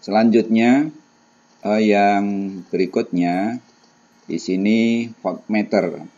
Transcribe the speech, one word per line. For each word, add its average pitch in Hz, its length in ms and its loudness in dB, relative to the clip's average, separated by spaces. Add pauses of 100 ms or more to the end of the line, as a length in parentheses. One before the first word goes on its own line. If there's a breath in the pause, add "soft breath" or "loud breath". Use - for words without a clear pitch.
Selanjutnya, 113 880 2 (720)
eh, 107 180 0 (140)
yang 101 260 2 (460)
berikutnya 90 880 -2 (720)
di 82 80 -6
sini 113 720 0 (160)
voltmeter 90 800 -2 (140)